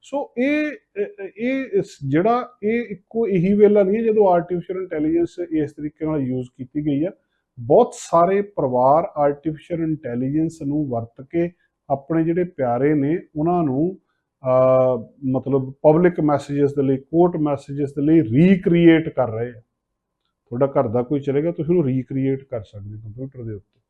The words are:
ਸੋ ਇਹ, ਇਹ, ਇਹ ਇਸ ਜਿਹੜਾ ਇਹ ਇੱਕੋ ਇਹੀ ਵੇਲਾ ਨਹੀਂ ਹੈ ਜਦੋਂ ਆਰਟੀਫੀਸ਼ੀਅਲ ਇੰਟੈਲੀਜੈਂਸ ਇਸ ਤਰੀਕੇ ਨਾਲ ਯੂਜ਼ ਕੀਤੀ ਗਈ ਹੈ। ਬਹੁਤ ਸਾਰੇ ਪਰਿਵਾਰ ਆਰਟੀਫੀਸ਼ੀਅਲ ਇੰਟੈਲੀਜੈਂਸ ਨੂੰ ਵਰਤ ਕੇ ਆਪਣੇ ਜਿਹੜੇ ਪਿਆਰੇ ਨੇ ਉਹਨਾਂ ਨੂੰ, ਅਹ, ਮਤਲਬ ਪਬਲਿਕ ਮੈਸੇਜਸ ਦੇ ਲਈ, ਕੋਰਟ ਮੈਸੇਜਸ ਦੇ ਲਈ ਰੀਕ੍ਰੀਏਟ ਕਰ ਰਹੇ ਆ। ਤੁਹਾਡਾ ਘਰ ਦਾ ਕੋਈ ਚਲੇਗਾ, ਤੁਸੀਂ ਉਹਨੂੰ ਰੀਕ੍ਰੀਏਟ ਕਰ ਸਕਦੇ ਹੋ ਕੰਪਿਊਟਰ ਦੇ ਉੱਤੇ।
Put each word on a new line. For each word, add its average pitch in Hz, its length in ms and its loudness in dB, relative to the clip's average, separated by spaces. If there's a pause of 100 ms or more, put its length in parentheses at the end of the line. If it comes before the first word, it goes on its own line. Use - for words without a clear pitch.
ਸੋ - 360 -8
ਇਹ, 294 340 -2 (280)
ਇਹ, 202 380 -8
ਇਹ 262 280 -4 (140)
ਇਸ - 180 -8 (100)
ਜਿਹੜਾ 214 420 0 (140)
ਇਹ 226 260 -2
ਇੱਕੋ 226 380 -6
ਇਹੀ 190 260 2
ਵੇਲਾ 208 300 6
ਨਹੀਂ 196 140 0
ਹੈ 233 60 -2
ਜਦੋਂ 214 260 4
ਆਰਟੀਫੀਸ਼ੀਅਲ 175 520 -2
ਇੰਟੈਲੀਜੈਂਸ 165 540 -2 (140)
ਇਸ 151 240 -2
ਤਰੀਕੇ 151 320 -10
ਨਾਲ 156 160 -2
ਯੂਜ਼ 127 360 -4
ਕੀਤੀ 147 280 -8
ਗਈ 147 200 0
ਹੈ। 185 40 -4 (500)
ਬਹੁਤ 156 340 4
ਸਾਰੇ 180 480 0
ਪਰਿਵਾਰ 139 760 0
ਆਰਟੀਫੀਸ਼ੀਅਲ 147 640 -4
ਇੰਟੈਲੀਜੈਂਸ 151 800 -4
ਨੂੰ 143 280 -4
ਵਰਤ 117 400 -8
ਕੇ 170 220 -2 (380)
ਆਪਣੇ 160 340 -2
ਜਿਹੜੇ 170 200 0
ਪਿਆਰੇ 139 500 0
ਨੇ 151 260 0 (160)
ਉਹਨਾਂ 170 280 0
ਨੂੰ, 156 340 -2 (500)
ਅਹ, 127 640 2 (160)
ਮਤਲਬ 131 560 -2
ਪਬਲਿਕ 175 380 4
ਮੈਸੇਜਸ 143 540 0
ਦੇ 143 80 -2
ਲਈ, 135 160 2
ਕੋਰਟ 170 380 0
ਮੈਸੇਜਸ 143 580 -4
ਦੇ 151 80 -6
ਲਈ 156 200 4
ਰੀਕ੍ਰੀਏਟ 165 880 4
ਕਰ 127 200 -2
ਰਹੇ 117 200 -6
ਆ। 113 120 -20 (840)
ਤੁਹਾਡਾ 127 220 -2
ਘਰ 139 200 0
ਦਾ 120 140 -2
ਕੋਈ 139 180 -2
ਚਲੇਗਾ, 143 320 -2
ਤੁਸੀਂ 165 240 -2
ਉਹਨੂੰ 147 160 0
ਰੀਕ੍ਰੀਏਟ 135 520 -4
ਕਰ 120 180 -10
ਸਕਦੇ 104 340 -16
ਹੋ 107 80 -16
ਕੰਪਿਊਟਰ 123 400 -14
ਦੇ 113 100 -10
ਉੱਤੇ। - 260 -18 (100)